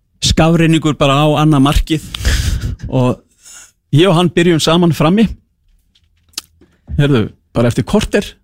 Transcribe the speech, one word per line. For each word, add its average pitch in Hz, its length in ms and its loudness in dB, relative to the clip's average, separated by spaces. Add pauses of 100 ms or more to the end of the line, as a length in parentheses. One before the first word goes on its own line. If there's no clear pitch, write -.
(220)
skafrenningur 160 760 0
bara 139 160 2
á 151 140 2 (160)
annað 151 180 4
markið 156 420 0 (460)
<laughs> - 400 -6
og 127 320 -2 (720)
ég 165 160 4
og 165 60 2
hann 175 140 2
byrjum 170 320 0
saman 170 320 2
frammi. 190 340 2 (1700)
Heyrðu, 143 320 0 (240)
bara 117 140 0
eftir 117 180 -2
korter - 480 -2 (100)